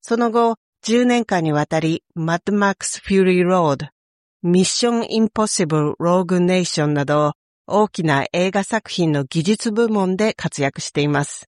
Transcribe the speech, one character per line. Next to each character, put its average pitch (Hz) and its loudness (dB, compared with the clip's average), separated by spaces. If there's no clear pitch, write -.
そ 233 -2
の 240 0
後、 233 2
十 240 2
年 240 2
間 180 -2
に 160 0
わ 147 0
た 160 -2
り、 160 -4
マ 165 -2
ッ 175 -2
ド 196 -2
マ 202 0
ッ - -4
ク - -12
ス・ - -8
フ - -2
ュ 190 4
ー - 4
リ 180 2
ー・ - 2
ロ 175 2
ー 139 0
ド、 147 -8
ミ 175 4
ッ 185 4
シ - -2
ョ 233 2
ン・ 233 -4
イ 220 -2
ン 220 2
ポ 214 -2
ッ - 0
シ - -2
ブ 151 0
ル・ 147 -2
ロ 175 2
ー 185 -2
グ・ 180 0
ネ 180 2
ー 180 0
シ 165 -4
ョ 147 2
ン 151 0
な 143 0
ど、 147 0
大 208 2
き - -6
な 139 0
映 185 0
画 196 -2
作 - -6
品 165 0
の 143 0
技 165 -2
術 214 0
部 226 2
門 190 0
で 214 0
活 - -6
躍 - -2
し - -12
て 151 -2
い 147 2
ま 143 0
す。 - -14